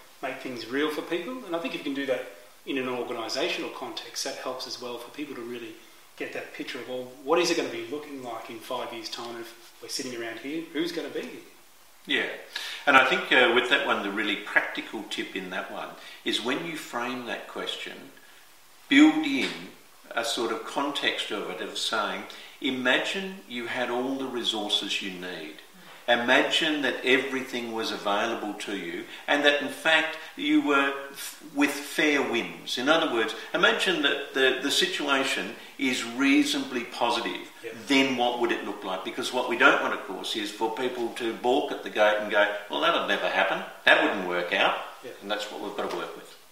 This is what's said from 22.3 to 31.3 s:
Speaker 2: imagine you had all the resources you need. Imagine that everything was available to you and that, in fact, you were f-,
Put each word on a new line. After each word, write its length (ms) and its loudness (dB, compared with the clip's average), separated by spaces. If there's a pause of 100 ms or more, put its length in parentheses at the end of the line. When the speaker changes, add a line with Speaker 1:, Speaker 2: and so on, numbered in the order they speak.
Speaker 2:
imagine 760 0 (120)
you 180 -6
had 240 -2
all 260 0
the 100 -4
resources 760 -2
you 100 -4
need. 440 -10 (500)
Imagine 760 4
that 200 0
everything 680 0
was 180 -2
available 640 -2
to 240 -6
you 280 -6 (220)
and 160 4
that, 200 6
in 60 -2
fact, 500 2 (180)
you 240 4
were 320 4 (180)
f-, 320 -12 (120)